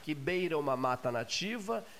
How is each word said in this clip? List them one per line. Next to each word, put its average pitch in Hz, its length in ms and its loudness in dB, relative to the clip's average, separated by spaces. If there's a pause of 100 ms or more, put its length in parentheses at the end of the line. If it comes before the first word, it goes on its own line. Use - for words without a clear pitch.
que 156 100 -2
beira 170 420 2
uma 135 200 2
mata 127 340 2
nativa 202 760 -2 (160)